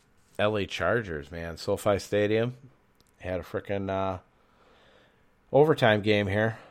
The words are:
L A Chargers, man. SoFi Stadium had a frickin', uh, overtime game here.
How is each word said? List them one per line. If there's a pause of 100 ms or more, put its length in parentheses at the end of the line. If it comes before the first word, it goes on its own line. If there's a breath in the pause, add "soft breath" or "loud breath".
(380)
L
A
Chargers,
man.
SoFi
Stadium (640)
had
a
frickin',
uh, (1300 soft breath)
overtime
game
here. (120)